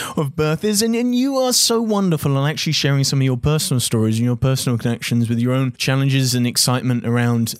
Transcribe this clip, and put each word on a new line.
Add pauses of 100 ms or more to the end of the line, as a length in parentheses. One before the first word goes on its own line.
(160)
of
birth
is.
And,
and
you
are
so
wonderful
on
actually
sharing
some
of
your
personal
stories
and
your
personal
connections
with
your
own
challenges
and
excitement
around